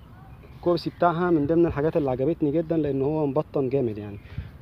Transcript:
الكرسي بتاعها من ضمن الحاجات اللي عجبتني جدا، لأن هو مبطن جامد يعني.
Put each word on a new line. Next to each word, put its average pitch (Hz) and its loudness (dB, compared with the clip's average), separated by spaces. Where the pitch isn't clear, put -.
الكرسي 170 0
بتاعها 175 2
من 151 4
ضمن 165 4
الحاجات 151 0
اللي 143 2
عجبتني 139 0
جدا، 165 0
لأن 143 0
هو 151 0
مبطن 139 -2
جامد 120 0
يعني. 104 -10